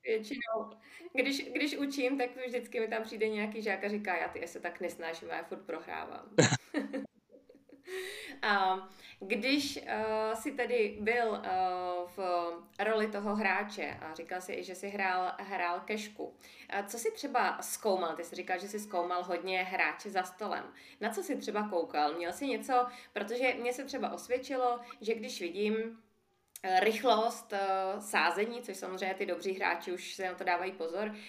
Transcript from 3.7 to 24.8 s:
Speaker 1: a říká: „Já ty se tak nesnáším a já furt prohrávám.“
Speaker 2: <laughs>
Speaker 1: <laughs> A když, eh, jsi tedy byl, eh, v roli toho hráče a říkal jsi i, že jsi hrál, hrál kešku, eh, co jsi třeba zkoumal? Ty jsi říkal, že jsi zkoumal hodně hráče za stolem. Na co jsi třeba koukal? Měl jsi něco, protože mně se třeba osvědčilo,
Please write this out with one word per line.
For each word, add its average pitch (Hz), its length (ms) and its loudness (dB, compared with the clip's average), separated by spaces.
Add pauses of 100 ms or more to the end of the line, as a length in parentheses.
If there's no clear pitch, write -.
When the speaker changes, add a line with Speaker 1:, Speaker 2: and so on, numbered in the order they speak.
Speaker 1:
a 208 40 0
říká: 208 280 0
„Já 165 120 0
ty 170 200 -6
se - 120 -12
tak 170 200 -6
nesnáším 165 500 -6
a 165 40 -2
já 160 100 -4
furt - 180 -10
prohrávám.“ - 760 -8
Speaker 2:
<laughs> - 760 4 (800)
Speaker 1:
<laughs> 370 500 -8
A 190 460 4 (320)
když, 233 680 2
eh, 220 500 0
jsi 277 160 -4
tedy 220 480 2
byl, 220 420 2
eh, 202 60 -4 (680)
v - 20 -8 (600)
roli 214 280 4
toho 208 300 -2
hráče 196 640 0
a 160 140 -10
říkal 180 260 -6
jsi 185 140 -8
i, 180 100 -4
že 185 100 -8
jsi 190 140 -8
hrál, 185 500 0
hrál 185 420 -2
kešku, 208 560 -6 (320)
eh, 202 180 -2
co 226 120 -8
jsi 226 120 0
třeba 233 520 2
zkoumal? 185 540 0
Ty 170 80 -8
jsi 170 120 -10
říkal, 180 220 -2
že 196 100 -6
jsi 208 120 -4
zkoumal 180 440 0
hodně 185 380 0
hráče 185 480 0
za 185 120 2
stolem. 190 420 -4 (360)
Na 214 100 2
co 370 120 -2
jsi 294 140 -2
třeba 208 320 -2
koukal? 156 460 2
Měl 175 180 -2
jsi 277 140 -4
něco, 247 400 4 (260)
protože 240 420 2
mně 240 180 -2
se 269 120 -4
třeba 247 280 -2
osvědčilo, 254 680 0 (200)